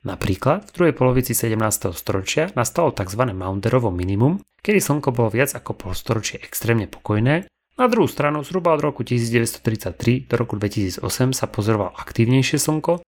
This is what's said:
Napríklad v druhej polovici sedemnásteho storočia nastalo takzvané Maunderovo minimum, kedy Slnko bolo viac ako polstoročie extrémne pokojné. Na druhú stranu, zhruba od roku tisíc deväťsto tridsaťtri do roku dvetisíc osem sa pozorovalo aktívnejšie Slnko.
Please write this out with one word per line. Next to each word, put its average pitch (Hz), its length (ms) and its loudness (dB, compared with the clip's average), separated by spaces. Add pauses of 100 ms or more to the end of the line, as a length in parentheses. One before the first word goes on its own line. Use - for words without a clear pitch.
Napríklad 156 640 -2
v - 80 -20
druhej 170 240 2
polovici 127 320 2
sedemnásteho 110 640 0
storočia 107 640 -2
nastalo 143 320 2
takzvané 104 400 -2
Maunderovo 98 560 0
minimum, 101 560 2 (160)
kedy 202 240 2
Slnko 143 320 0
bolo 117 160 2
viac 127 240 0
ako - 240 -10
polstoročie 104 640 -6
extrémne 110 480 -2
pokojné. 123 560 0 (320)
Na 254 80 4
druhú 226 240 4
stranu, 147 320 -2
zhruba 170 320 2
od 147 80 -2
roku 143 240 -2
tisíc 117 240 0
deväťsto 117 320 0
tridsaťtri 117 640 0
do - 80 0
roku 113 240 -4
dvetisíc 101 400 -2
osem 127 320 0
sa 120 160 -2
pozorovalo 104 480 0
aktívnejšie 131 640 2
Slnko. 156 400 0 (120)